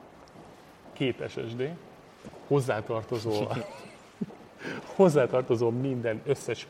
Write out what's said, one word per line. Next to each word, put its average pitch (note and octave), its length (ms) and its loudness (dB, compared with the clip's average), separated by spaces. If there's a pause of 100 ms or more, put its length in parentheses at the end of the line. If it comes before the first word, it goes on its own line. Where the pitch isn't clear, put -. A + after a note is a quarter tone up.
(920)
két - 360 -2
S - 20 -16 (160)
S A#2 80 -6
D, C3 140 -2 (800)
hozzátartozó, A2+ 840 0
<laughs> - 1600 -6
hozzátartozó B2+ 760 6
minden A#2+ 560 -2
összes C3+ 440 -2